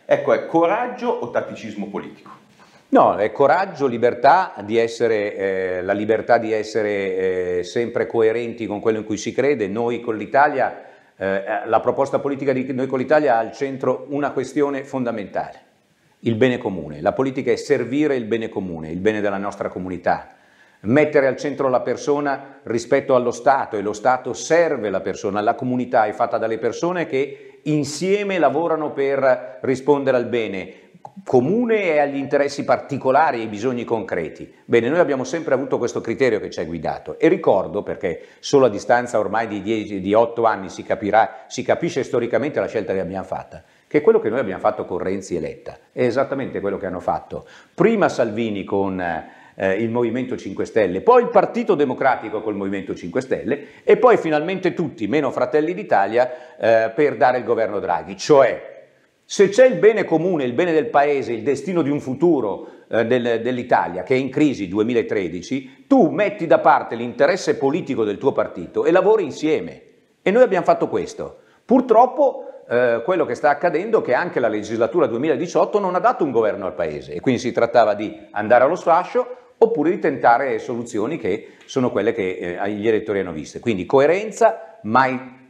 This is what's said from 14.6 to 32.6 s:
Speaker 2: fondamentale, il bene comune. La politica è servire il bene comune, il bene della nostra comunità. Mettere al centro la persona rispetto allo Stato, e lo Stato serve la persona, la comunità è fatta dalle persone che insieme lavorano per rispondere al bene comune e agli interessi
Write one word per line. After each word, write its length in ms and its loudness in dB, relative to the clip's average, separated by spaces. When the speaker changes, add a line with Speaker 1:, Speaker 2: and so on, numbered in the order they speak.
Speaker 2:
fondamentale, 760 -6
il 160 0
bene 220 4
comune. 420 -6
La 120 0
politica 380 -2
è 60 4
servire 580 0
il 120 -4
bene 220 -2
comune, 420 -8
il 100 -6
bene 200 0
della 180 -2
nostra 320 -6
comunità. 640 -4
Mettere 440 2
al 100 0
centro 320 -4
la 120 2
persona 800 -4
rispetto 540 0
allo 160 2
Stato, 440 0
e 60 -2
lo 100 -2
Stato 420 -2
serve 560 0
la 100 -2
persona, 400 -4
la 160 0
comunità 480 0
è 80 -2
fatta 260 -2
dalle 200 -2
persone 480 -2
che 560 -6
insieme 760 -2
lavorano 540 0
per 680 0
rispondere 540 2
al 100 0
bene 560 -6
comune 640 2
e 140 2
agli 180 0
interessi 480 -2